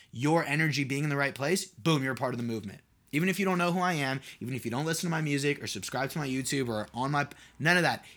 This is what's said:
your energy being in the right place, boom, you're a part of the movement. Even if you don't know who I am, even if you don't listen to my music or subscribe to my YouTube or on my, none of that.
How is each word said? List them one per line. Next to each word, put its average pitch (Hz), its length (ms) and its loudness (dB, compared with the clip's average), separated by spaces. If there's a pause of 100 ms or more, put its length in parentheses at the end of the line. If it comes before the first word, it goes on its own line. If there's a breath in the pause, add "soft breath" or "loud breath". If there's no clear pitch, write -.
(120 loud breath)
your 147 320 2
energy 147 380 2
being 139 220 -2
in 151 60 0
the 143 60 0
right 139 180 0
place, 160 300 0
boom, 151 380 0
you're 131 120 0
a - 20 -10
part 123 180 -2
of 120 40 -4
the 120 80 -2
movement. 113 340 -6 (320)
Even 160 160 2
if 185 100 0
you 202 60 2
don't 185 140 2
know 175 120 4
who 180 80 2
I 180 140 2
am, 139 280 0 (200 loud breath)
even 123 140 -4
if 117 100 -6
you 117 60 -2
don't 131 140 -2
listen 160 240 -2
to - 20 0
my 160 100 0
music 143 420 0
or 110 60 -6
subscribe 123 420 -4
to - 80 -6
my 147 80 -2
YouTube 131 420 -2
or 107 240 -2
on 131 200 -2
my, 143 160 2 (320 loud breath)
none 170 160 4
of 175 80 4
that. 120 200 0 (120 loud breath)